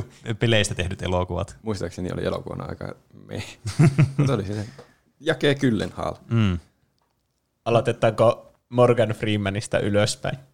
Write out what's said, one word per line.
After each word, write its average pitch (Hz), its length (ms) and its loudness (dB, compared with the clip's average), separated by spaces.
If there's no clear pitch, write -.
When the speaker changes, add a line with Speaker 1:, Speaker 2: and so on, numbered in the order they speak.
Speaker 1:
peleistä 110 360 2
tehdyt 90 260 -6
elokuvat. 90 600 -2
Speaker 2:
Muistaakseni 90 520 -6
oli 90 120 -4
elokuvana 50 400 -6
aika 50 300 -10
meh. 71 300 -12
Speaker 1:
<laughs> 143 380 4
Speaker 2:
Mutta 135 160 2
oli 101 120 -2
se 104 200 -6
Jake 147 360 0
Gyllenhaal. 92 580 -2
Speaker 1:
Mm. 104 300 2
Speaker 3:
Aloitetaanko 117 880 2
Morgan 120 400 4
Freemanista 104 680 -2
ylöspäin? 104 580 0